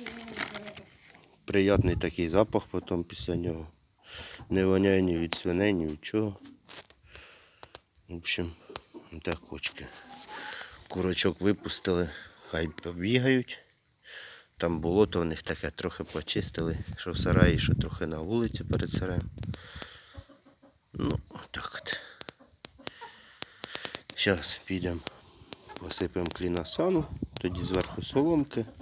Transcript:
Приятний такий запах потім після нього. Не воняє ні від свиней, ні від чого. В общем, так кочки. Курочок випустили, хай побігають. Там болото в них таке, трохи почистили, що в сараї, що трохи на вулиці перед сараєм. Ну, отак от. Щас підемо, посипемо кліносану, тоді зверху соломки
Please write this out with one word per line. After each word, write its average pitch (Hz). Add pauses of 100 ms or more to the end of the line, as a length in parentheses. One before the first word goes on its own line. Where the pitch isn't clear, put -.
(1500)
Приятний 98
такий 87
запах 101
потім 87
після -
нього. 82 (840)
Не 95
воняє 95
ні 90
від 82
свиней, 95
ні 85
від 76
чого. 107 (1700)
В 87
общем, 85 (720)
так 82
кочки. - (1000)
Курочок 92
випустили, 92 (400)
хай 82
побігають. 120 (960)
Там 85
болото 90
в 85
них 80
таке, -
трохи -
почистили, 82 (200)
що -
в 82
сараї, 90
що -
трохи -
на 78
вулиці 110
перед 92
сараєм. 90 (1600)
Ну, - (100)
отак -
от. - (2250)
Щас -
підемо, 87 (800)
посипемо 90
кліносану, 147 (360)
тоді 90
зверху 90
соломки 143 (160)